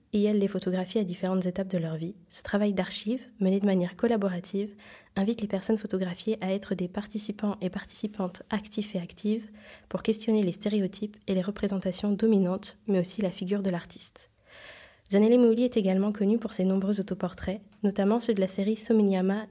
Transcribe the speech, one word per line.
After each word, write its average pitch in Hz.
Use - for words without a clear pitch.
elle 208
les 196
photographie 185
à 208
différentes 185
étapes 190
de 185
leur 160
vie. 165
Ce -
travail 202
d'archives, 196
mené 190
de 202
manière 185
collaborative, 202
invite 214
les 202
personnes 202
photographiées 190
à 190
être 202
des 180
participants 208
et 180
participantes 196
actifs 208
et 180
actives 208
pour 180
questionner 214
les 175
stéréotypes 208
et 196
les 185
représentations 196
dominantes, 196
mais 196
aussi 180
la 185
figure 196
de 190
l'artiste. -
Zanele 220
Muoli 233
est 247
également 190
connue 208
pour 214
ses 185
nombreux 190
autoportraits, 185
notamment 202
ceux 233
de 190
la 185
série 208
Sominyama 202